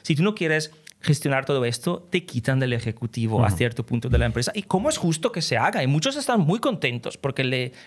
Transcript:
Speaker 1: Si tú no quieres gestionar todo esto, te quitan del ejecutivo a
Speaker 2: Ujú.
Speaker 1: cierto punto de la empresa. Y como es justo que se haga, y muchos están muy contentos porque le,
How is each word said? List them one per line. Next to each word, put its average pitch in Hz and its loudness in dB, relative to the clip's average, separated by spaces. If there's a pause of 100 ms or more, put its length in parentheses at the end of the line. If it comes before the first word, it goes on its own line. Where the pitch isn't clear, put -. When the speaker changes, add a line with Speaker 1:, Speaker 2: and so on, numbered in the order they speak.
Speaker 1:
Si - 0
tú 147 2
no 208 2
quieres 156 -2 (300)
gestionar 139 2
todo 135 0
esto, 170 -4
te 180 -2
quitan 131 0
del 127 0
ejecutivo 113 -2
a 113 4
Speaker 2:
Ujú. 98 2
Speaker 1:
cierto 117 0
punto 120 -2
de 123 6
la 117 4
empresa. 120 -2
Y 208 -4
como 196 2
es - -2
justo 170 0
que 170 -6
se 135 0
haga, 160 2
y 131 2
muchos 156 2
están 254 0
muy 170 2
contentos 135 -2
porque 135 -4
le, 127 -2 (140)